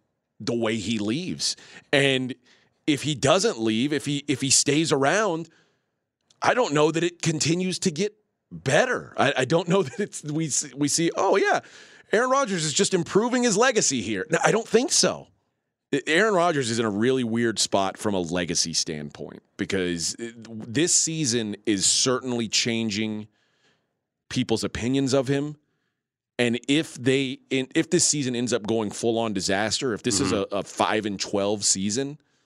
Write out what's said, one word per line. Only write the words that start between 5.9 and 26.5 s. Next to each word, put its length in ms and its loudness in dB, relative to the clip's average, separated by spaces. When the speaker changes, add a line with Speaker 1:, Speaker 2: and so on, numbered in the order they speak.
Speaker 1:
I 100 4
don't 220 2
know 160 6
that 140 0
it 180 -4
continues 580 0
to 100 2
get 240 -2
better. 640 0
I, 220 4
I 80 2
don't 220 2
know 140 4
<laughs> 0 -
that 180 -6
it's, 240 -6
we 220 -2
s-, 280 -4
we 140 -2
see, 280 2
"Oh, 200 2
yeah, 240 2
Aaron 180 2
Rodgers 340 0
is 100 -2
just 200 2
improving 500 2
his 120 2
legacy 460 2
here." 280 -4
No, 140 2
I 60 4
don't 160 0
think 260 2
so. 360 0
A-, 160 -2
Aaron 260 4
Rodgers 360 2
is 80 0
in 80 2
a 40 2
really 320 2
weird 360 0
spot 400 0
from 160 -2
a 60 0
legacy 520 -2
standpoint 720 -8
because, 600 -4
uh, 120 -10
this 460 -2
season 640 0
is 200 2
certainly 640 0
changing 800 -2
people's 340 0
opinions 480 -2
of 160 2
him. 280 -2
And 200 2